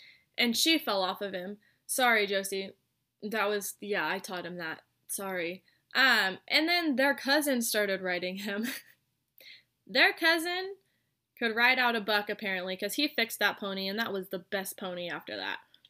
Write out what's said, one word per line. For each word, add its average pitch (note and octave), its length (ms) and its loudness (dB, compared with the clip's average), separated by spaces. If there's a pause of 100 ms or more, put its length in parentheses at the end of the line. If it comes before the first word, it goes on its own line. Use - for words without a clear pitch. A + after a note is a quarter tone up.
(380)
and A#3 200 4
she D#4+ 200 4
fell G3+ 260 0
off F#3+ 180 -2
of G3 120 -6
him. F#3+ 240 -8 (280)
Sorry, A3+ 420 4
Josie. F#3+ 440 -2 (500)
That G#3 260 -2
was, G#3 320 -2
yeah, G3 280 -2
I F#3+ 120 -2
taught F3+ 260 -10
him F3 120 -10
that. D#3+ 240 -8 (260)
Sorry. F#3 560 -6 (320)
Um, G#3+ 520 4
and D4+ 200 2
then E4+ 280 2
their C4+ 180 4
cousin C#4 480 2
started G3+ 400 0
riding F3+ 360 -4
him. G#3 300 -4
<laughs> - 1200 -16
Their D4+ 260 4
cousin F4 640 0 (600)
could A3+ 180 -2
ride B3 220 6
out A#3+ 180 4
a A3 60 -2
buck, G#3 280 2
apparently, F#3+ 460 -4
'cause G3+ 200 -4
he D4 120 2
fixed A3+ 320 -2
that G3+ 200 2
pony, G3 280 -4
and G3+ 120 -4
that A3+ 140 -4
was F#3+ 160 -6
the F#3+ 100 -4
best F#3+ 380 -6
pony F3+ 320 -6
after D3 260 -8
that. G2 240 -6 (300)